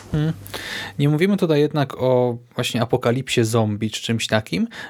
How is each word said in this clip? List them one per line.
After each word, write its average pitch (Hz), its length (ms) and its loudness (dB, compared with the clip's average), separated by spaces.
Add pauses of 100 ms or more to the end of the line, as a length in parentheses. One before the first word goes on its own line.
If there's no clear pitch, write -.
(120)
Hmm. 156 220 0 (680)
Nie 143 100 4
mówimy 180 280 2
tutaj 160 220 2
jednak 147 380 0
o 123 400 2 (180)
właśnie 123 260 -2
apokalipsie 123 640 2
zombie 107 460 0
czy - 100 -8
czymś 113 260 -2
takim, 165 400 0 (220)